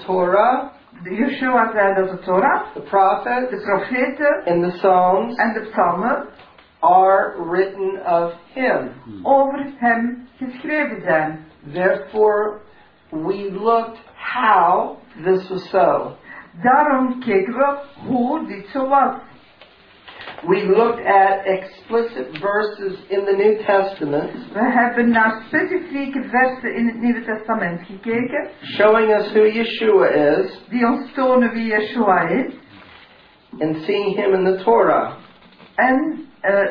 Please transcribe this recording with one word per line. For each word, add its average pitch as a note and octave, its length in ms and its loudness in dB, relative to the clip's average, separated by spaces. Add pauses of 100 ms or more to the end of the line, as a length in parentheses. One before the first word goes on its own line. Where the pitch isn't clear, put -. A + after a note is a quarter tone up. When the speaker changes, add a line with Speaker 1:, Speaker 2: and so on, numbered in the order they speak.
Speaker 1:
Torah, G3 600 2 (380)
Speaker 2:
De F#3 120 -8
Yeshua A#3+ 580 0
zei G3 220 2
dat F#3+ 160 0
de F3+ 80 -10
Torah, F#3 440 0 (120)
Speaker 1:
the - 60 -12
prophets, G#3 680 0
Speaker 2:
de G3 140 -8
profeten C4 840 0
Speaker 1:
and F3 160 2
the F3+ 160 -4
Psalms F#3 580 2
Speaker 2:
en A3+ 160 0
de G#3+ 80 -6
psalmen F#3+ 640 -2 (560)
Speaker 1:
are F#3+ 540 4 (160)
written F#3+ 560 -2
of E3+ 260 0 (200)
him. G#3 380 -2 (320)
Speaker 2:
over C#4 440 2 (100)
hem A#3+ 600 -2
geschreven B3 680 -6
zijn. D#3+ 420 -2 (280)
Speaker 1:
Therefore, G#3 880 0 (500)
we G3 420 -6
looked A3+ 460 -2 (160)
how F#3+ 840 2 (280)
this F#3 240 0
was F#3 220 -8
so. E3+ 420 2 (500)
Speaker 2:
Daarom C4 580 2
keken G#3 340 0
we C#4 220 2 (300)
hoe C4 400 -2
dit - 200 -12
zo C4+ 220 -4
was. C4+ 260 2 (1300)
Speaker 1:
We F#3+ 200 2
looked A3+ 380 2
at G3 400 4
explicit G3 840 -4 (140)
verses G3+ 580 -4 (100)
in G3 180 -2
the G3 100 0
New G#3+ 280 4
Testament E3 680 0 (220)
Speaker 2:
We A#3+ 180 0
hebben A#3+ 400 2
naar - 360 0
specifieke C#4 840 -4
versen B3+ 440 0
in A#3 120 0
het A3+ 140 -4
Nieuwe A#3 240 0
Testament G#3 600 -4
gekeken, A#3 640 -4 (140)
Speaker 1:
showing G#3+ 500 4
us G#3 200 0
who G#3+ 120 6
Yeshua G#3+ 640 2
is - 600 0
Speaker 2:
die A#3+ 180 0
ons - 260 -2
tonen B3+ 400 2
wie A3+ 140 -4
Yeshua G#3+ 600 0
is, - 260 -2 (1080)
Speaker 1:
and D#3 160 -2
seeing G3+ 400 -2
him G3+ 180 0
in F#3 100 0
the F#3+ 200 0
Torah. G#3 480 2 (600)
Speaker 2:
en, C4 520 0 (140)
eh, F#3+ 120 0 (180)